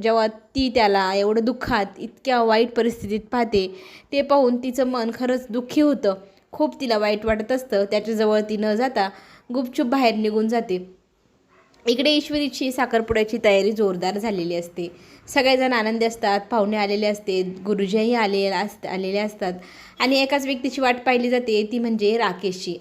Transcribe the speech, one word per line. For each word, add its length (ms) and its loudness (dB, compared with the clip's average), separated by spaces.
जेव्हा 260 2
ती 420 -4
त्याला 440 2
एवढं 320 2
दुःखात, 400 0
इतक्या 460 -2
वाईट 280 4
परिस्थितीत 480 -2
पाहते. 480 0
ते 100 2
पाहून 360 4
तिचं 260 -2
मन 360 -2
खरंच 300 -2
दुःखी 320 -2
होतं. 320 2
खूप 300 -2
तिला 160 0
वाईट 280 0
वाटत 260 0
असतं. 340 0
त्याच्याजवळ 540 0
ती 180 -4
न 160 0
जाता 360 0
गुपचूप 320 -2
बाहेर 300 2
निघून 320 0
जाते. 560 -4
इकडे 240 2
ईश्वरीची 600 -2
साखरपुड्याची 720 0
तयारी 280 4
जोरदार 460 0
झालेली 380 -4
असते. 580 -10
सगळेजण 460 4
आनंदी 320 0
असतात, 340 0
पाहुणे 260 0
आलेले 300 0
असते, 360 -2
गुरुजीही 720 -2
आले, 320 2
असत-, 420 -4
आलेले 300 -4
असतात 360 -4
आणि 200 4
एकाच 260 0
व्यक्तीची 360 -4
वाट 140 2
पाहिली 240 2
जाते, 420 0
ती 80 -2
म्हणजे 380 0
राकेशची. 640 -4